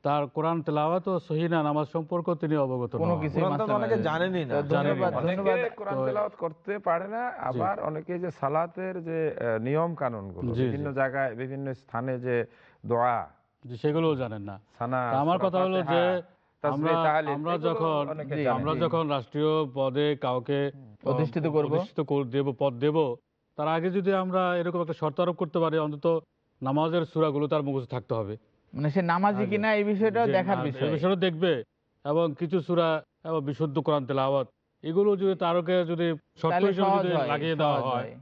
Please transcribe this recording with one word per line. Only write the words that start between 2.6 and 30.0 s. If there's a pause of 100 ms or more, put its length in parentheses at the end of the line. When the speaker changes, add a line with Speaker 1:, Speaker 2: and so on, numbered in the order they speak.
Speaker 2:
কোনো
Speaker 1:
নন।
Speaker 2:
কিছুই
Speaker 3:
কোরআন
তো
Speaker 2:
মাসলা
Speaker 3:
অনেকে
Speaker 2:
নয়।
Speaker 3:
জানেনই
না।
Speaker 2:
তো
ধন্যবাদ,
Speaker 1:
জানেনই
না।
Speaker 2:
ধন্যবাদ।
Speaker 4:
অনেকে
কোরআন
Speaker 1:
তো
Speaker 4:
তেলাওয়াত
করতে
পারে
না,
Speaker 1:
জি।
Speaker 4:
আবার
অনেকে
যে
সালাতের
যে,
আহ,
নিয়ম
কানুনগুলো,
Speaker 1:
জি,
Speaker 4:
বিভিন্ন
Speaker 1:
জি।
Speaker 4:
জায়গায়
বিভিন্ন
স্থানে
যে (400)
দোয়া, (360)
Speaker 1:
জি,
সেগুলোও
জানেন
না। (180)
Speaker 4:
সানা,
Speaker 1:
তা
আমার
Speaker 4:
সূরা
Speaker 1:
কথা
হলো
Speaker 4:
ফাতিহা,
Speaker 1:
যে (400)
Speaker 4:
তাসবিহ,
Speaker 1:
আমরা,
Speaker 4:
তাহলিল,
Speaker 1:
আমরা
Speaker 4:
এগুলো
Speaker 1:
যখন,
Speaker 4:
অনেকে
Speaker 2:
জি,
Speaker 4:
জানেন
Speaker 1:
আমরা
Speaker 2:
জি।
Speaker 1:
যখন
রাষ্ট্রীয়
পদে
কাউকে (300)
Speaker 2:
প্রতিষ্ঠিত
করব।
Speaker 1:
প্রতিষ্ঠিত
কর-,
দেব,
পদ
দেব, (400)
তার
আগে
যদি
আমরা
এরকম
একটা
শর্ত
আরোপ
করতে
পারি,
অন্তত (380)
নামাজের
সূরাগুলো
তার
মুখস্থ
থাকতে
হবে। (360)
Speaker 2:
মানে
সে (100)
নামাজি
Speaker 1:
আগে।
Speaker 2:
কিনা (100)
এই
বিষয়টাও